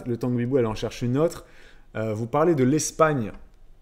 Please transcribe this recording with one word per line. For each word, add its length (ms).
le 140
temps 100
que 80
Bibou, 220
elle 80
en 80
cherche 260
une 160
autre. 300
Euh, 160
vous 140
parlez 280
de 100
l'Espagne. 680